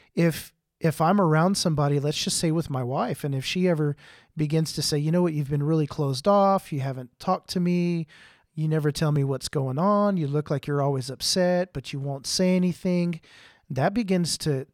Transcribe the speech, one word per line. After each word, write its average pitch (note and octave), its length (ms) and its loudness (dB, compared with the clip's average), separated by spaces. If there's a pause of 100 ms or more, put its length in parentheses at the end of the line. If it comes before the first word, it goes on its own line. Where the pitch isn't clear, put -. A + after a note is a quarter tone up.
(160)
If, E3+ 360 0 (280)
if D#3+ 200 0
I'm F3+ 200 4
around E3+ 360 4
somebody, D3 420 2
let's C#3+ 240 -2
just - 160 -2
say E3+ 120 0
with D#3 180 0
my C#3+ 140 -4
wife, D3+ 420 -4
and C#3 100 -2
if C3 100 -4
she F#3 240 0
ever D3+ 280 0 (400)
begins D3+ 380 0
to D#3 80 -4
say, D3+ 160 0
"You D3+ 140 0
know F3+ 100 4
what, F3 100 2
you've D3 160 -4
been D3 140 -2
really D#3 240 2
closed C#3 420 -2
off, G3 440 4
you D3 80 -4
haven't C3 380 -8
talked - 320 -4
to F#3 100 -2
me, F3 460 0 (480)
you D#3 140 -2
never D3+ 240 2
tell D3+ 180 0
me D3 140 2
what's C3+ 240 -4
going C3+ 300 -4
on, G3+ 400 2
you D#3 80 -2
look D3 240 -2
like C#3+ 160 -4
you're C#3+ 160 0
always C3+ 260 -2
upset, F3+ 640 0
but - 220 -10
you C#3 60 -6
won't C#3 260 -8
say F#3 280 2
anything," F3+ 640 0 (500)
that C#3+ 240 0
begins F#3 420 0
to, C#3 380 -2